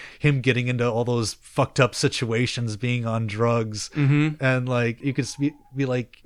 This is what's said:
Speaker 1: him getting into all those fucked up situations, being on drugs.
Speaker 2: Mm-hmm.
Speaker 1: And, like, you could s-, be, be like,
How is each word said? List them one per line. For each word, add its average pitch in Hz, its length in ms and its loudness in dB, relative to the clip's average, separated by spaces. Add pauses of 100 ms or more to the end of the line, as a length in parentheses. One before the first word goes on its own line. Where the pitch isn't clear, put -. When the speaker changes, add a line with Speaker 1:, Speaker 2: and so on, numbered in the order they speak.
(180)
Speaker 1:
him 143 220 2
getting 123 280 2
into 120 220 0
all 117 140 0
those 120 300 0
fucked - 440 -2
up 123 160 4
situations, 120 840 -2
being 123 260 -2
on 113 220 -2
drugs. 110 680 0
Speaker 2:
Mm-hmm. 147 480 2
Speaker 1:
And, 127 240 0
like, 120 360 0
you 139 100 -2
could 127 140 -2
s-, - 100 -12
be, 143 160 -2 (240)
be 139 80 -2
like, 127 420 -4